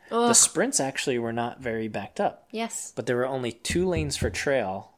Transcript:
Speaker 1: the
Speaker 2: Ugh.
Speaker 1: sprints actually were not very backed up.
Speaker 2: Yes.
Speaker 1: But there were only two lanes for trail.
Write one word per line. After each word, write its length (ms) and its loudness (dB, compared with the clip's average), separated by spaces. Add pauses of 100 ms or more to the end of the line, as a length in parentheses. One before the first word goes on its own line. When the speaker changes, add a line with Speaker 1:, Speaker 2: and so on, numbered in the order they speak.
(100)
Speaker 1:
the 60 -2
Speaker 2:
Ugh. 200 6
Speaker 1:
sprints 440 4
actually 380 0
were 140 -2
not 280 -4
very 280 -4
backed 320 -6
up. 300 -2
Speaker 2:
Yes. 440 -8
Speaker 1:
But 120 -6
there 100 2
were 100 2
only 260 -2
two 340 0
lanes 300 0
for 140 0
trail. 680 0